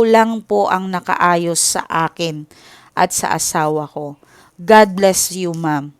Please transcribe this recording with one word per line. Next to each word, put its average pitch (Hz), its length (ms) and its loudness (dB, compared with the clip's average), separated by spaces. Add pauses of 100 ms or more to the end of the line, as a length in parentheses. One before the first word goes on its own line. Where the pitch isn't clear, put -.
lang 226 400 2
po 202 240 0
ang 190 240 -2
nakaayos 175 840 0
sa 180 120 -4
akin 160 560 -4 (520)
at 185 160 2
sa - 240 -4
asawa 151 520 -4
ko. 147 280 -12 (400)
God 196 400 6
bless 190 400 0
you, 180 160 -4
ma'am. 151 480 -4